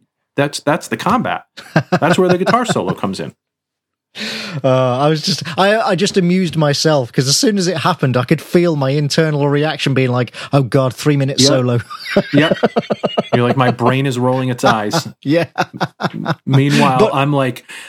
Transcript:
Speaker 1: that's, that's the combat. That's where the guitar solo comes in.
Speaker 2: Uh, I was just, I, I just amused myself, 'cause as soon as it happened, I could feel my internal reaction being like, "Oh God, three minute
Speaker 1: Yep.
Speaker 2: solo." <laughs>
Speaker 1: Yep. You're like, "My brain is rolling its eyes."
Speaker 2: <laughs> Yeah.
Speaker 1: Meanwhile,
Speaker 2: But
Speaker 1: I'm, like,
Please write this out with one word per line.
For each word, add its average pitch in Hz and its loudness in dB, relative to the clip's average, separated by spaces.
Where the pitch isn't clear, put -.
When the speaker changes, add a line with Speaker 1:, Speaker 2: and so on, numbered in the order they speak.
Speaker 1:
that's, 143 -2
that's 160 -2
the - -4
combat. 175 -2
That's 156 2
where 185 4
the 180 2
guitar 196 0
solo 107 -2
comes - -6
in. - -10
Speaker 2:
Uh, 127 2
I 147 2
was 156 0
just, - -4
I, 202 4
I 202 0
just 196 0
amused 180 0
myself, 147 2
'cause 131 -2
as 139 0
soon 220 2
as 180 0
it 175 -2
happened, 147 0
I 123 0
could 156 0
feel 175 2
my 135 0
internal 147 0
reaction 143 0
being 131 2
like, 123 -2
"Oh 143 4
God, 131 0
three 147 0
minute 135 -2
Speaker 1:
Yep. 131 6
Speaker 2:
solo." 123 2
<laughs> - -2
Speaker 1:
Yep. 160 4
You're 120 2
like, 120 0
"My 123 2
brain 123 0
is 123 -2
rolling 127 0
its 123 -4
eyes." 113 0
Speaker 2:
<laughs> - -20
Yeah. 156 0
Speaker 1:
Meanwhile, 139 2
Speaker 2:
But 208 2
Speaker 1:
I'm, 143 0
like, 131 -2